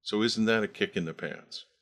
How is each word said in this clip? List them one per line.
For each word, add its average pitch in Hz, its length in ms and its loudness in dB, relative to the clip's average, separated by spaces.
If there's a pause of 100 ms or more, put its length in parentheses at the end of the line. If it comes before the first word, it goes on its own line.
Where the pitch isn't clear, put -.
So 107 180 0
isn't 110 240 2
that 110 180 4
a 101 40 -2
kick - 280 -2
in 87 100 0
the 78 100 -8
pants? - 500 -10 (160)